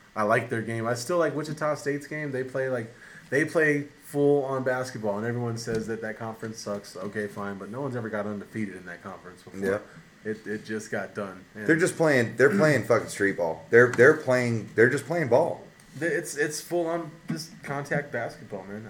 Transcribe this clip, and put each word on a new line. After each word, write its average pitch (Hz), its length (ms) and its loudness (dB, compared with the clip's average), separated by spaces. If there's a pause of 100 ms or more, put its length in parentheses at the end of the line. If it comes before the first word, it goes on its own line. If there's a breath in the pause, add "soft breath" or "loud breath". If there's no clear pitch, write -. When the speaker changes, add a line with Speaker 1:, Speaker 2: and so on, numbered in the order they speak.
(140 loud breath)
Speaker 1:
I 107 60 -2
like 117 280 2
their 113 120 -2
game. 113 260 -4
I 123 60 0
still 175 240 -2
like 151 180 0
Wichita 151 400 -4
State's 143 300 -4
game. 151 260 -8
They 127 120 -4
play, 131 260 -4
like, 117 240 -4 (380 loud breath)
they 147 140 4
play 151 400 2 (180)
full 143 420 4
on 131 180 -2
basketball, 123 560 -2
and 113 80 -4
everyone 120 300 -2
says 113 300 -2
that 110 140 -4
that 110 160 -8
conference 110 420 -10
sucks. 101 380 -8
Okay, 104 300 -6
fine, 101 320 -8
but 98 100 -12
no 120 120 -8
one's 131 140 -6
ever 117 140 -6
got 104 160 -4
undefeated 101 500 -6
in 90 120 -16
that 87 160 -14
conference 90 400 -16
before. 95 160 -16 (100)
Speaker 2:
Yep. 101 180 -2 (380 loud breath)
Speaker 1:
It, 107 220 -8
it 107 180 -8
just 110 260 -8
got 101 220 -6
done. 95 320 -10 (100)
And 104 120 -10
Speaker 2:
They're 160 100 6
just 170 180 2
playing. 139 420 2
They're 135 120 8
playing 156 360 4
fucking 113 220 2
street 98 300 0
ball. 80 320 -2
They're, 120 220 10
they're 139 240 8
playing. 120 600 0
They're 117 140 8
just 135 160 -2
playing 160 240 -2
ball. 147 340 4 (340)
Speaker 1:
They, 156 100 -2
it's, 160 280 -2
it's 151 240 -2
full 170 280 -2
on 165 220 -4 (200)
just 160 220 -6 (120)
contact 143 480 -4
basketball, 107 540 -8
man. 107 240 -12